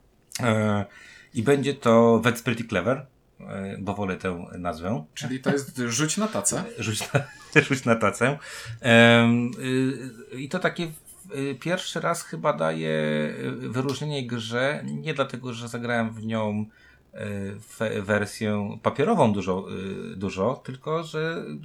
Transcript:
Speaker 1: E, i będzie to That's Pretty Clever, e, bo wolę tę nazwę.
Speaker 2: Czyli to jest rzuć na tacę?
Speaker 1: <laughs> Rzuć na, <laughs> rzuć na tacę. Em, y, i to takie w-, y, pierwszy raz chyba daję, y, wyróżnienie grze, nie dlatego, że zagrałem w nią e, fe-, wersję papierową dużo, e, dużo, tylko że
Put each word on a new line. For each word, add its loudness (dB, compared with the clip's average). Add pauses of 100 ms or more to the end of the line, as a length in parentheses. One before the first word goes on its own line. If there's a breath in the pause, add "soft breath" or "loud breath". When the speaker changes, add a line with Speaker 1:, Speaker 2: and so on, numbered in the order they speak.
(420)
Speaker 1:
E, 2 (500 soft breath)
i -2
będzie 4
to 8
That's 2
Pretty -2
Clever, 0 (340)
e, -8
bo -4
wolę -4
tę -4 (120)
nazwę. -4 (100)
Speaker 2:
Czyli -6
to 0
jest -2
rzuć 0
na 0
tacę? -2
Speaker 1:
<laughs> -14
Rzuć -4
na, 2 (200)
<laughs> 2
rzuć -2
na 4
tacę. 2 (420 loud breath)
Em, 8 (840)
y, -10
i -8
to -4
takie -2
w-, -16
y, -2
pierwszy -4
raz 0
chyba -2
daję, 0 (760)
y, -6
wyróżnienie -2
grze, -2
nie -4
dlatego, -4
że -10
zagrałem -2
w -8
nią 0 (500 soft breath)
e, -8 (520)
fe-, -2
wersję 0
papierową 4
dużo, -2 (460)
e, -12
dużo, -2
tylko -6
że -6 (200)